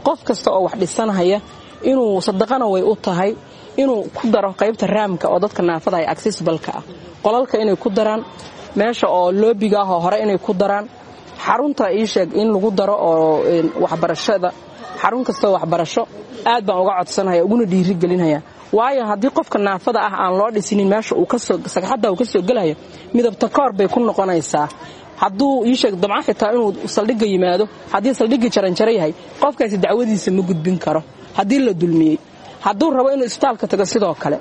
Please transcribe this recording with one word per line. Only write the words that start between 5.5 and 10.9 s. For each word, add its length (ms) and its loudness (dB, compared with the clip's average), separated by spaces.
naafada 360 0
ay 80 0
accessible-ka 720 -4
ah. 60 -10
Qolalka 360 0
inay 180 2
ku 140 -4
daraan, 300 0
meesha 340 0
oo 240 2
loobiga 480 2
ah 120 -2
oo 80 0
hore 220 2
inay 160 0
ku 160 -4
daraan, 320 0